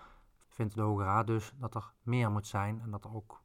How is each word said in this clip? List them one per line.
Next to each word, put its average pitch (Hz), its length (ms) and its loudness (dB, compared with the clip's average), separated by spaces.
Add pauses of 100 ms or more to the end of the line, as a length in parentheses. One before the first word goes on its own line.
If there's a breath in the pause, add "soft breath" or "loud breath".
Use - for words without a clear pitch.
(480 loud breath)
vindt 110 260 -2
de 110 60 0
Hoge 104 240 4
Raad 104 220 4
dus 110 300 0
dat 123 180 -6
er - 180 -6 (100)
meer 120 280 2
moet 104 160 0
zijn 107 340 -2
en 113 100 -6
dat 101 140 -6
er 107 100 -10
ook - 300 -12